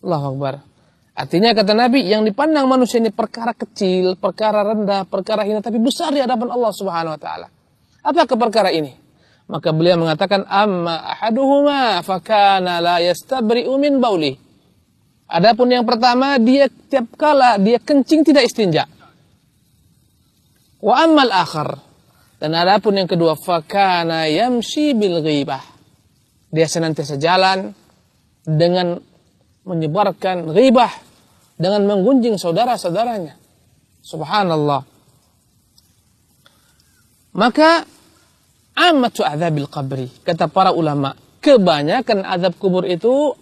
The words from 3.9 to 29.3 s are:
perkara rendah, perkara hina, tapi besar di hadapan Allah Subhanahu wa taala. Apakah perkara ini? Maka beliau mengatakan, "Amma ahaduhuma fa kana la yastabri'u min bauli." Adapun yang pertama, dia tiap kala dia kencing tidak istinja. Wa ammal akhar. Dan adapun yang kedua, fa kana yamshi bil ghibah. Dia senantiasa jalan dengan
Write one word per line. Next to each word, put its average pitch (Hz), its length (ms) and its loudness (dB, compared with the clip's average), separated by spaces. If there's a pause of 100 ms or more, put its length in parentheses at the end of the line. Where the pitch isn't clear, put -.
perkara 208 480 -2
rendah, 202 420 -2
perkara 208 380 -4
hina, 214 180 -4
tapi 226 140 -6
besar 285 340 -2
di 277 140 -2
hadapan 240 260 -4
Allah 240 220 -2
Subhanahu 170 420 -6
wa 151 60 -16
taala. 82 260 -14 (560)
Apakah 294 320 0
perkara 220 380 0
ini? 151 240 -4 (480)
Maka 156 320 -4
beliau 170 240 2
mengatakan, 175 480 -2
"Amma 180 640 -2
ahaduhuma 269 880 0
fa 190 240 -4
kana 196 560 2
la 175 240 0
yastabri'u 233 720 -2
min 277 240 2
bauli." 165 400 0 (880)
Adapun 226 400 2
yang 247 160 2
pertama, 254 560 0
dia 262 320 4 (160)
tiap 254 320 -2
kala 269 400 4
dia 220 160 2
kencing 302 480 2
tidak 277 240 4
istinja. 165 400 -2 (1900)
Wa 254 240 2
ammal 294 240 4
akhar. 151 480 -4 (640)
Dan 160 160 -4
adapun 196 400 2
yang 190 100 0
kedua, 165 300 0
fa 170 240 -2
kana 170 680 0
yamshi 240 680 -2
bil 185 240 0
ghibah. 147 420 -4 (880)
Dia 160 160 2
senantiasa 156 480 -6
jalan 185 560 0 (720)
dengan 175 560 0 (640)